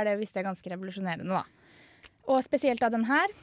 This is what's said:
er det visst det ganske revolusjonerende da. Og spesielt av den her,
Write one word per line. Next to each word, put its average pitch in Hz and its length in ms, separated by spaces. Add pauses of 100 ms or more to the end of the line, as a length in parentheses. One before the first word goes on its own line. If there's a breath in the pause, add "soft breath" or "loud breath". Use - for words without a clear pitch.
er 214 40
det 208 140
visst 214 160
det 190 100
ganske 185 260
revolusjonerende 180 580
da. 185 160 (840 soft breath)
Og 262 160
spesielt 262 400
av 233 80
den 226 140
her, 294 240 (140)